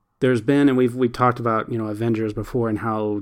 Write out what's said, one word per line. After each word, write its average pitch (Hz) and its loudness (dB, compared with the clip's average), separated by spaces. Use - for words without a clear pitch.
There's 127 2
been, 143 4
and 131 4
we've, 127 2
we've 123 0
talked 123 2
about, 113 -2
you 117 -4
know, 110 -4
Avengers 110 -2
before 113 -4
and 107 -2
how 107 -2